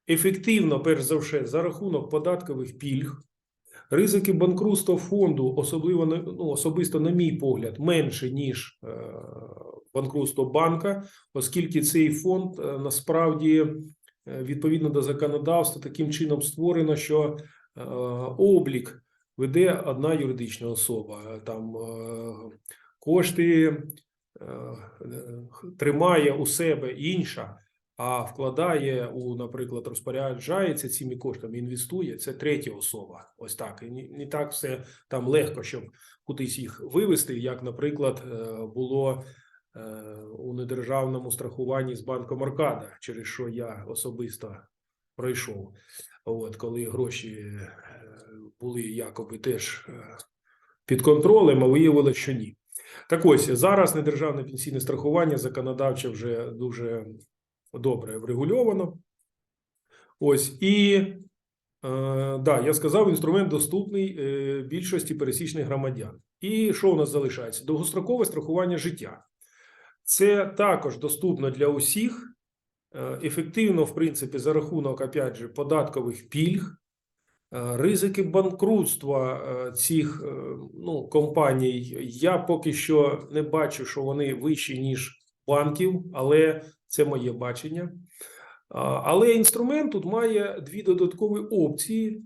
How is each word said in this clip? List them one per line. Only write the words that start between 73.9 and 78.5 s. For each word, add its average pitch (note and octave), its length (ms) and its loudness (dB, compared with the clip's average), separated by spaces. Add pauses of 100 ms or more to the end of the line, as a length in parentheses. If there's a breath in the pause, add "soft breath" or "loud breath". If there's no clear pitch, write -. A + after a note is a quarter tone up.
принципі, D3 420 -2
за C3+ 160 2
рахунок, D3 480 -2
опять C3 340 -2
же, A#2 120 -12
податкових C3+ 800 -2
пільг. E3+ 460 0 (800)
Е, A#2+ 240 -4
ризики G3 460 2
банкрутства, D#3+ 1200 2 (240)